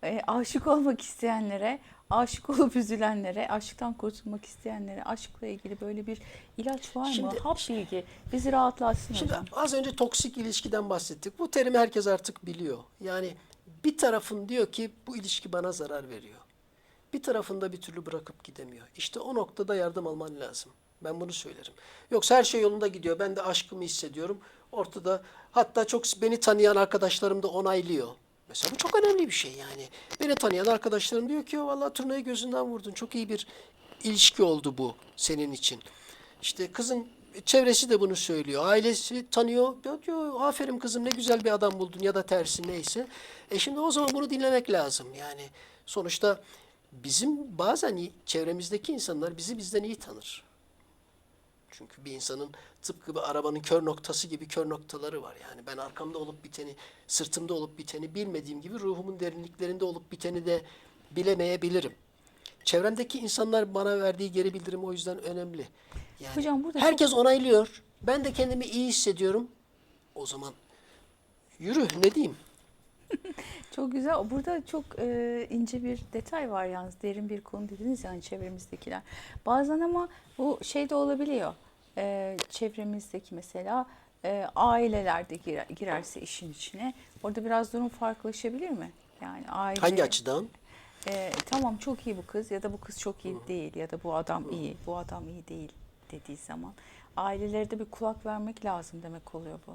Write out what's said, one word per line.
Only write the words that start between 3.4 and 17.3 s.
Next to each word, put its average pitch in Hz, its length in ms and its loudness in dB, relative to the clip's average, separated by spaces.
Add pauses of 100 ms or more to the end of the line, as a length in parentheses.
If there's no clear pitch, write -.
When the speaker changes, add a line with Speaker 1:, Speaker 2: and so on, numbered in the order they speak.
Speaker 1:
aşktan 233 460 -4
kurtulmak 214 500 -8
isteyenlere 202 600 -10
aşkla - 420 -8
ilgili 202 340 -10
böyle 208 260 -6
bir 220 120 -6 (380)
ilaç 262 400 -6
var 254 100 -2
mı? 269 80 -2
Speaker 2:
Şimdi 214 240 -2
Speaker 1:
Hap 311 200 -2 (100)
bilgi 190 360 -4 (280)
bizi 254 200 0
rahatlatsın 247 600 2
Speaker 2:
Şimdi 302 180 0
Speaker 1:
hocam. - 200 -4
Speaker 2:
az 277 220 0
önce 269 220 0
toksik 240 420 0
ilişkiden 214 520 -2
bahsettik. 175 480 -4
Bu 339 120 -2
terimi 254 280 4
herkes 220 280 4
artık 190 400 0
biliyor. 165 320 -6 (220)
Yani 185 340 -4 (500)
bir 302 140 2
tarafın 214 500 2
diyor 240 240 2
ki, 226 180 -4 (160)
"Bu 247 100 -10
ilişki 190 360 -6
bana 180 200 -2
zarar 147 380 -6
veriyor." 110 280 -16 (760)
Bir 277 100 -4
tarafında 196 500 -2